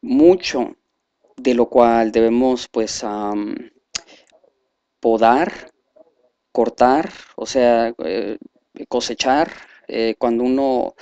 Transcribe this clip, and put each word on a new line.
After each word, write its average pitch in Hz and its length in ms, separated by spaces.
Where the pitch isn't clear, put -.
Mucho 151 720
de 127 160
lo 120 160
cual 117 420
debemos, 120 560
pues, - 360
am, 104 680
podar, 117 720
cortar, 123 600
o 113 100
sea, 120 480
eh, 98 340
cosechar, 131 640
eh, 113 300
cuando 120 260
uno, 131 580